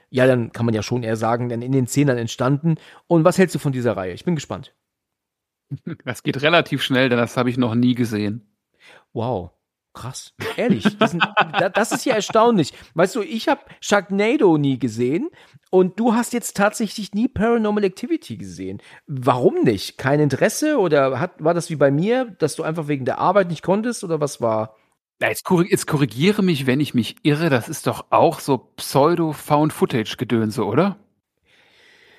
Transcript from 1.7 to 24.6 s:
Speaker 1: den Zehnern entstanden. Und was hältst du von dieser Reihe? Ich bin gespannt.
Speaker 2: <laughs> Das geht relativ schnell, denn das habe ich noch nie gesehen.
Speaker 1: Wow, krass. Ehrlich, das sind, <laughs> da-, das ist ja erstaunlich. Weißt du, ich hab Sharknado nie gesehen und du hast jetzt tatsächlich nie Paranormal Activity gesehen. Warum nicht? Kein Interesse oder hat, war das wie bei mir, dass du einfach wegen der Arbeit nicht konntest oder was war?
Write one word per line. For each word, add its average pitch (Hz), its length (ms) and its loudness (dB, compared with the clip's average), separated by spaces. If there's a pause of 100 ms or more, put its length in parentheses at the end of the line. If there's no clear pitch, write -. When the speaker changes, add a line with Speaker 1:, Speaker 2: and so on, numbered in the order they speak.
Speaker 1:
den 131 160 2
Zehnern 139 300 2
entstanden. 139 580 -2 (320)
Und 170 160 4
was 175 140 4
hältst 185 180 2
du 151 40 -4
von 143 120 -2
dieser 120 240 0
Reihe? 92 160 -6
Ich - 140 -14
bin 175 100 -2
gespannt. 98 380 -10 (1000)
Speaker 2:
<laughs> - 340 -14
Das 123 160 -8
geht 139 220 -4
relativ 151 400 2
schnell, 131 260 2
denn 120 80 2
das 120 200 -2
habe 127 120 2
ich 123 80 -4
noch 120 160 0
nie 120 220 2
gesehen. 107 600 -4 (580)
Speaker 1:
Wow, 110 360 -4 (440)
krass. - 420 -16 (220)
Ehrlich, 202 420 0
das - 120 2
sind, 170 120 -2
<laughs> 196 360 0
da-, 185 100 2
das 202 220 0
ist 294 140 -4
ja 262 80 0
erstaunlich. 220 580 2 (220)
Weißt 190 220 2
du, 214 80 -2
ich 220 240 -8
hab 294 200 0 (120)
Sharknado 202 800 2
nie 139 180 0
gesehen 127 520 -2 (420)
und 185 280 2
du 233 140 2
hast 233 200 0
jetzt - 220 -6
tatsächlich 208 600 -2
nie 220 120 0
Paranormal 214 560 0
Activity 202 540 -4
gesehen. 95 420 -10 (280)
Warum 131 560 0
nicht? 113 340 0
Kein 143 220 0
Interesse 190 580 0
oder 143 420 2
hat, 170 240 -8
war 170 120 2
das 165 160 -4
wie 156 60 -6
bei 143 120 4
mir, 214 360 0 (120)
dass 147 180 -2
du - 60 -6
einfach 160 260 -6
wegen 139 180 -4
der 123 120 -2
Arbeit 185 320 2
nicht 165 140 -8
konntest 220 400 -2
oder 165 180 -4
was 143 200 -4
war? 110 340 -2 (440)